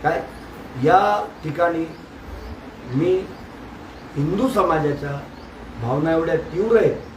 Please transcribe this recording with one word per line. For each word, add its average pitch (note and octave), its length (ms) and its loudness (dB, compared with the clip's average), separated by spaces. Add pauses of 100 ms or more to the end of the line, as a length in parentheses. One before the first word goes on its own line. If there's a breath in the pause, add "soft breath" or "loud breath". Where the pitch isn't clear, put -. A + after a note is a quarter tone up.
काय, D#3 200 0 (600)
या G3 420 6 (180)
ठिकाणी E3 420 0 (1080)
मी E3+ 320 4 (920)
हिंदू F3 320 2
समाजाच्या D3 720 2 (600)
भावना C#3+ 300 2
एवढ्या E3 240 2
तीव्र A3 420 2
आहेत D3+ 180 6 (220)